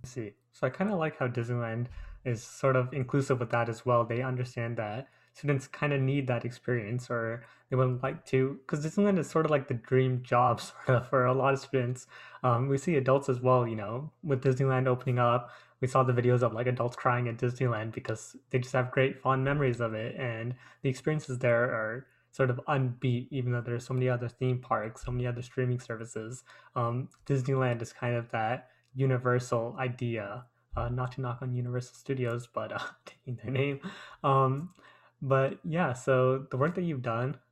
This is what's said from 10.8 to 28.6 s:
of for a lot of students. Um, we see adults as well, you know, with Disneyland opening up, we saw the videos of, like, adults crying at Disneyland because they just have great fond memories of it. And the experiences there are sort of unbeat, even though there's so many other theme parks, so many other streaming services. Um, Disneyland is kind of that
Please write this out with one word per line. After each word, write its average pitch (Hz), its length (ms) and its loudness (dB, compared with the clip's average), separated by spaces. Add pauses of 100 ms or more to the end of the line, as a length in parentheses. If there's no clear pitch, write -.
of - 180 4
for 127 180 4
a 127 80 4
lot 135 200 4
of 135 60 0
students. 123 480 -2 (360)
Um, 123 240 2
we 139 100 2
see 165 180 0
adults 135 340 4
as 123 100 0
well, 127 280 4
you 113 80 -4
know, 113 360 -6 (120)
with 135 200 0
Disneyland 131 440 2
opening 123 320 0
up, 120 320 2 (280)
we 131 80 0
saw 131 140 4
the 127 100 4
videos 123 300 4
of, 113 120 2
like, 120 120 -4
adults 123 300 -2
crying 123 320 0
at 117 100 -6
Disneyland 120 560 -2
because - 420 -8 (140)
they 131 80 0
just 123 160 -2
have 127 160 2
great 135 320 0
fond 131 220 2
memories 135 360 2
of 113 140 -2
it. 110 220 -6
And 120 400 -6 (260)
the 139 80 0
experiences 143 480 -2
there 120 280 4
are 113 420 -4 (240)
sort 131 180 2
of 123 180 0
unbeat, 127 640 0
even 123 200 -2
though 120 100 0
there's 120 240 -6
so 131 80 -6
many 127 160 2
other 120 180 0
theme 127 320 0
parks, 113 460 -4
so 127 60 -4
many 123 160 -2
other 120 160 -6
streaming 123 360 -2
services. 113 640 -10 (320)
Um, 120 340 -2 (180)
Disneyland 131 560 0
is - 100 -12
kind 120 220 -2
of 117 160 -4
that 117 400 -4 (240)